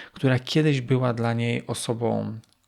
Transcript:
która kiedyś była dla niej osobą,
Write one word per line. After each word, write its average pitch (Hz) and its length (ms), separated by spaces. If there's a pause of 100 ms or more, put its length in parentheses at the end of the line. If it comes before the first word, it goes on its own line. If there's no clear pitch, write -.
(120)
która 131 260
kiedyś 151 420
była 123 340
dla 117 180
niej 120 340
osobą, 110 720 (300)